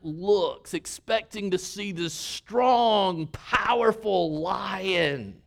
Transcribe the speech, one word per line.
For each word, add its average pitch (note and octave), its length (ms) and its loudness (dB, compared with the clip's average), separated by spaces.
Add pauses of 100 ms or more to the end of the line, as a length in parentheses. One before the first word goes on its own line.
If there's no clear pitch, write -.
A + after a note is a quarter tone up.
looks, E3 680 0
expecting G#3 800 -4
to F3+ 80 2
see G3+ 340 -8
this E3+ 220 -4
strong, G#3+ 1120 2
powerful G#3+ 1120 0
lion. F3+ 1080 -2